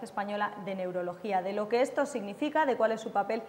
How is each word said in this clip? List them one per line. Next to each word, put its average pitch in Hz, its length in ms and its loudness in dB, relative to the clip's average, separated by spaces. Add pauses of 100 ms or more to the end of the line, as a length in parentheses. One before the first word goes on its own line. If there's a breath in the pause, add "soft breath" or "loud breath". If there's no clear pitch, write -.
Española 208 480 -2 (120)
de 190 120 -4
Neurología. 180 640 -2
De 190 120 -2
lo 208 140 0
que 233 140 4
esto 277 240 2
significa, 285 600 0
de 247 100 2
cuál 165 140 4
es 165 100 -2
su - 100 -6
papel 202 380 0